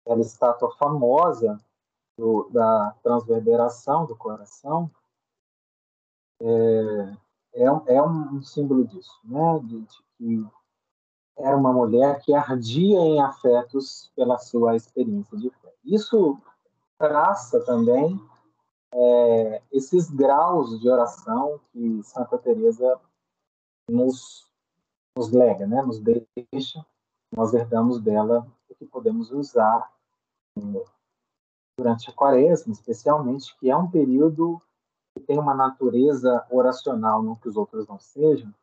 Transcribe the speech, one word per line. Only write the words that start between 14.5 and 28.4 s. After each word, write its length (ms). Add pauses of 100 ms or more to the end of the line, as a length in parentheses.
experiência 600
de 140
fé. 220 (100)
Isso 580 (560)
traça 680
também, 560 (760)
é, 640 (120)
esses 360
graus 680
de 100
oração 680 (140)
que 300
Santa 340
Teresa 600 (920)
nos, 600 (680)
nos 160
lega, 340
né? 140
Nos 180
deixa, 880 (440)
nós 240
herdamos 460
dela 480 (220)